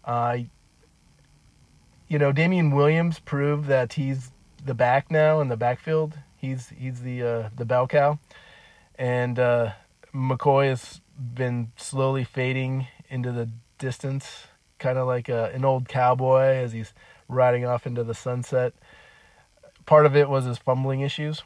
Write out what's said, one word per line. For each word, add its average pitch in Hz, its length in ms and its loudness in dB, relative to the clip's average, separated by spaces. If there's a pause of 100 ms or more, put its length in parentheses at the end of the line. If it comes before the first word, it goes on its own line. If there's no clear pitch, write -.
Uh, 120 340 -2 (1700)
you 151 100 0
know, 143 120 4
Damian 165 400 2
Williams 160 480 2
proved 147 500 -2
that 127 260 0
he's 135 360 -4 (340)
the 131 100 -4
back 123 360 2
now 156 300 4
in 139 80 0
the 120 80 -2
backfield. 151 640 -2 (180)
He's, 131 320 -8
he's 127 340 -12
the, 123 200 -8
uh, 117 320 -4
the 123 100 -8
bell 123 220 2
cow. 147 320 2 (800)
And, 123 420 -2
uh, 120 340 2 (420)
McCoy 135 540 2
has - 320 -6 (160)
been 120 600 -6
slowly 135 480 -2
fading 131 640 -4 (220)
into 123 220 -6
the 117 200 -6 (280)
distance, 135 680 -8 (300)
kinda 127 260 -2
like 123 240 -2
a, 113 260 -2
an 127 100 -4
old 131 240 0
cowboy 131 680 4
as 123 160 -4
he's 113 200 -10 (360)
riding 123 360 2
off 123 220 -2
into 120 180 -6
the 113 100 -6
sunset. 123 580 -4 (1120)
Part 151 200 8
of 139 100 4
it 143 120 6
was 135 160 0
his 123 140 -4
fumbling 131 420 -2
issues. 151 460 -6